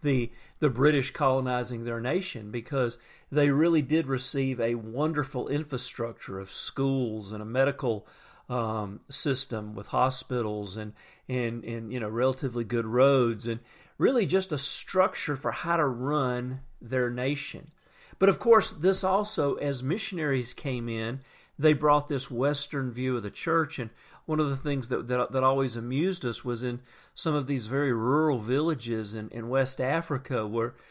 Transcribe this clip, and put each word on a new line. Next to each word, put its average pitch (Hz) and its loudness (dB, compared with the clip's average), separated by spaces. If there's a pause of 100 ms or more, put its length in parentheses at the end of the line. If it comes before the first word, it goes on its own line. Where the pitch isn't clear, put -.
the, 131 0 (260)
the 151 4
British 135 2
colonizing 127 0
their 117 -4
nation, 123 -4
because 120 -2 (320)
they 147 4
really 156 4
did 143 2
receive 131 0
a 120 2
wonderful 131 -2
infrastructure 117 -4
of 98 -10
schools 123 -2
and 107 -6
a 107 -8
medical, 127 0 (400)
um, 110 -4 (100)
system 107 0
with 104 -10
hospitals 117 -2
and, 107 -8 (340)
and, 120 -4
and, 113 -8
you 127 -4
know, 107 -4
relatively 120 0
good 113 0
roads, 120 4
and 113 -2 (360)
really 220 4
just 185 2
a 151 -2
structure - 0
for 135 -2
how 170 -2
to 156 4
run 127 -2 (180)
their 123 0
nation. 131 -4 (500)
But 190 6
of - 4
course, 233 6
this 180 2
also, 185 2
as 135 -2
missionaries 147 -2
came 123 -6
in, 113 -4 (400)
they 156 6
brought 147 4
this 139 -4
Western 131 -2
view 127 -2
of 104 -4
the 101 -6
church. 165 -2
And 120 -6 (360)
one 156 0
of 151 2
the 135 -2
things 135 -2
that, 120 -2
that, 123 0
that 131 0
always 135 4
amused 135 -2
us 120 -2
was 120 -4
in 123 -4 (380)
some 156 0
of 139 0
these 127 -2
very 135 2
rural 131 2
villages 113 -2
in, 107 -8
in 117 -8
West 131 0
Africa 135 -2
were 113 -2 (140)